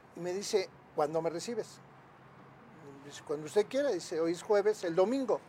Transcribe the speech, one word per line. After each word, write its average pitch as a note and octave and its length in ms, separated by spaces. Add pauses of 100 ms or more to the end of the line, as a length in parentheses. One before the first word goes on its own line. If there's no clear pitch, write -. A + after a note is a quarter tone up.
(160)
y - 60
me F3+ 120
dice, F#3+ 360 (260)
"¿Cuándo D#3+ 260
me E3 80
recibes?". F#3 500 (1300)
Dice, C#3+ 200
"Cuando D3+ 220
usted G#3 200
quiera". C4+ 240
Dice, F3 280
"Hoy E3 140
es F3 100
jueves, G#3 400
el E3+ 120
domingo". G#3 540